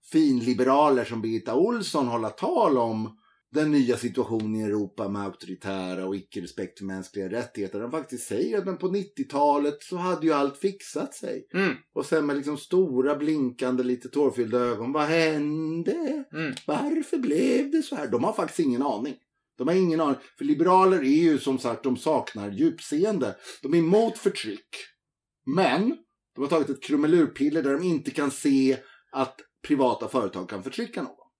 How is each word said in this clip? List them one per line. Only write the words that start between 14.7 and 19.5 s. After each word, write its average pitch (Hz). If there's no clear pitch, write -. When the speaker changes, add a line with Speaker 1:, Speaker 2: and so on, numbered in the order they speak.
Speaker 1:
Vad 151
hände? 160
Speaker 2:
Mm. 151
Speaker 1:
Varför 302
blev 262
det 311
så -
här? 147
De 120
har 214
faktiskt 180
ingen 131
aning. 127